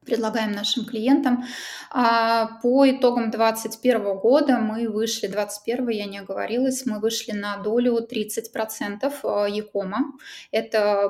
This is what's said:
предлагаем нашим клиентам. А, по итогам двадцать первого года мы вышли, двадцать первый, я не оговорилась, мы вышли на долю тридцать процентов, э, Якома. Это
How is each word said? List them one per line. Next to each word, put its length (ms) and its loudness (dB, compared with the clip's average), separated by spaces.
предлагаем 460 0
нашим 340 -4
клиентам. 580 2
А, 720 2
по 280 6
итогам 420 2
двадцать 500 0
первого 320 2
года 440 4
мы 300 -2
вышли, 400 -2
двадцать 380 -4
первый, 320 -2
я 80 -6
не 140 -10
оговорилась, 640 -2
мы 140 -2
вышли 340 -2
на 240 -4
долю 440 0
тридцать 520 -6
процентов, 720 -6
э, 260 0
Якома. 640 -4
Это 580 2